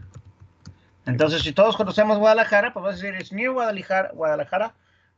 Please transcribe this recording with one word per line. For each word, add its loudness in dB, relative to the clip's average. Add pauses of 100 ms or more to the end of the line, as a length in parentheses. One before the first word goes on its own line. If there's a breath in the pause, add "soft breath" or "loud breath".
(1080 soft breath)
Entonces, 0
si -6
todos 4
conocemos 2
Guadalajara, 4
pues -10
vas -4
a -10
decir, -8
"It's -12
near -4
Guadalajara, -2
Guadalajara." -4 (440)